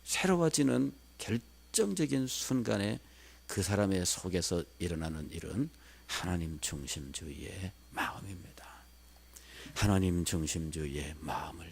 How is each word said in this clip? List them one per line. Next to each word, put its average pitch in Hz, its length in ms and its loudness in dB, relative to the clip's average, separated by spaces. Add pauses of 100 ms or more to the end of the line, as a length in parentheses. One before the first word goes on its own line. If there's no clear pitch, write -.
새로워지는 147 880 4 (260)
결정적인 143 1080 0
순간에 113 720 0 (480)
그 - 160 -2
사람의 95 420 4
속에서 87 600 0 (140)
일어나는 80 540 -4
일은 85 380 -4 (360)
하나님 82 540 -2
중심주의의 73 1080 -8 (220)
마음입니다. - 720 -8 (1080)
하나님 95 500 6
중심주의의 78 960 -2
마음을 82 520 -8